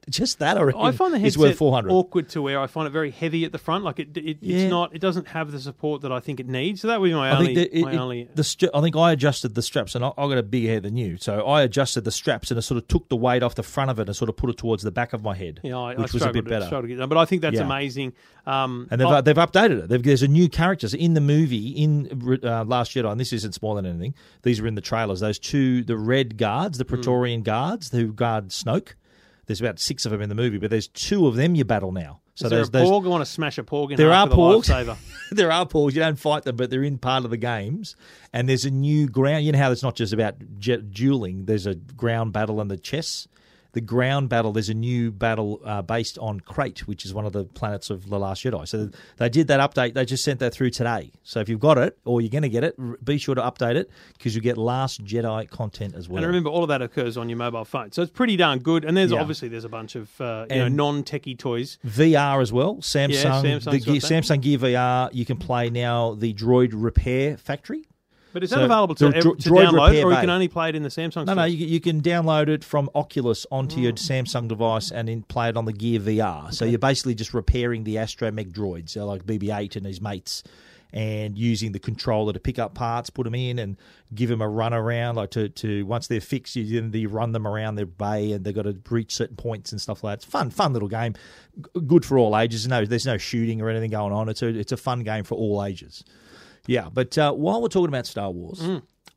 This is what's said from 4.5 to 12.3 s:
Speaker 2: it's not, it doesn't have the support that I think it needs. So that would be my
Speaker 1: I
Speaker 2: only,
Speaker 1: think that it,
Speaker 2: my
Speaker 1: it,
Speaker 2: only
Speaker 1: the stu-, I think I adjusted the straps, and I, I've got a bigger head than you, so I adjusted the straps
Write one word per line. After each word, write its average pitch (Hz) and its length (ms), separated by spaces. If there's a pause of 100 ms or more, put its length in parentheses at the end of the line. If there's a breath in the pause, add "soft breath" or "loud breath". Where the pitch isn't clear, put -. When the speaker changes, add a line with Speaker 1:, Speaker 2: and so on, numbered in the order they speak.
Speaker 2:
it's 190 120
not, 175 260
it 160 60
doesn't 180 260
have 156 240
the 143 80
support 143 440
that 135 100
I 123 80
think 131 180
it 127 80
needs. 147 340
So 214 60
that 226 140
would 185 80
be 165 40
my 135 180
Speaker 1:
I 135 60
Speaker 2:
only, 151 180
Speaker 1:
think 175 160
that 156 60
it, 165 60
Speaker 2:
my 135 100
Speaker 1:
it, 131 40
Speaker 2:
only 123 380
Speaker 1:
the 151 80
stu-, - 300
I 147 80
think 160 140
I 165 160
adjusted 131 440
the 120 60
straps, 113 340
and 123 100
I, 139 120
I've 143 120
got 135 80
a 117 60
bigger 113 260
head 107 140
than 104 120
you, 95 220
so 104 280
I 143 180
adjusted 127 420
the 110 60
straps - 400